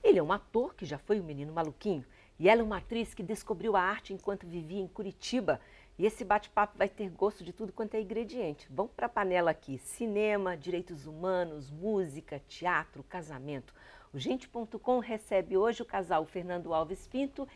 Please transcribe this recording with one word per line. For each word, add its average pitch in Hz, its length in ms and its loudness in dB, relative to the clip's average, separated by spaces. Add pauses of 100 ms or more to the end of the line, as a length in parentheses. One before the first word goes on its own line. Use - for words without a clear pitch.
Ele 392 160 10
é - 20 4
um 156 120 2
ator 240 420 -2
que 185 100 -10
já 147 120 -6
foi 202 240 0
o - 20 -6
Menino 151 300 -8
Maluquinho 160 500 -2 (340)
e 170 120 8
ela 226 100 10
é 226 60 2
uma 208 140 -2
atriz 233 340 -4
que 208 100 -8
descobriu 196 540 0
a 185 40 6
arte 202 320 -2
enquanto 196 320 -6
vivia 175 360 -6
em 185 80 -4
Curitiba. 196 720 -2 (360)
E 175 80 2
esse 214 200 0
bate-papo 208 520 2
vai 202 120 4
ter 202 200 -6
gosto 196 360 0
de 180 80 -12
tudo 208 180 -8
quanto 220 240 -6
é 220 60 0
ingrediente. 202 680 -4
Vamos 175 220 -2
pra - 160 -4
panela 180 440 4
aqui. 139 260 -6
Cinema, 208 800 0
direitos 170 500 -6
humanos, 156 640 -2
música, 160 760 -2
teatro, 160 580 -2
casamento. 147 720 -10 (400)
O 143 60 -8
Gente - 280 -4
ponto 226 320 -8
com 247 200 2
recebe 196 580 0
hoje 220 240 4
o - 40 -6
casal 175 400 0
Fernando 175 480 -6
Alves 160 320 0
Pinto 277 400 -4 (100)